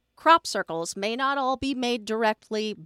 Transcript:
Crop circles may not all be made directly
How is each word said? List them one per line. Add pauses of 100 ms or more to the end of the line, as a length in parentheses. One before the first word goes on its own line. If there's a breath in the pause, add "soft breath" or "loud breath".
(140)
Crop
circles
may
not
all
be
made
directly